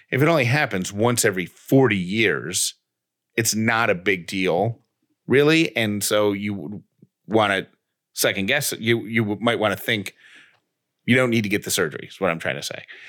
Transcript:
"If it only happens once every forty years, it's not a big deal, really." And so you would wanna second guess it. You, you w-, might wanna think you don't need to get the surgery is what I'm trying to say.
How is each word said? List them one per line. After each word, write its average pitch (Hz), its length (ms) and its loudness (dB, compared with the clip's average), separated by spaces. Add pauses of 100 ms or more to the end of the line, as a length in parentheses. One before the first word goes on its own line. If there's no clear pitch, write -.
(100)
"If 127 100 0
it 151 80 4
only 160 160 4
happens 117 480 -2
once 117 320 0
every 95 220 0
forty 131 500 2
years, 90 800 -2 (600)
it's 113 180 0
not 113 340 0
a 101 60 4
big 92 320 -2
deal, 95 560 -2 (440)
really." 151 480 4
And 104 300 -2
so 104 280 2
you 101 200 -4
would 95 300 -10 (440)
wanna 101 400 2 (460)
second 98 340 -2
guess 143 280 -2
it. - 60 -10
You, 113 260 0
you 113 160 0
w-, 104 180 -2
might 113 180 0
wanna 101 180 0
think 104 380 -4 (920)
you 120 60 4
don't 127 160 2
need 113 120 2
to 104 60 -4
get 98 140 -2
the 95 80 -8
surgery 85 380 -4
is - 120 -16
what 92 120 0
I'm 82 80 -8
trying 69 160 -4
to 71 80 -10
say. - 200 -12 (240)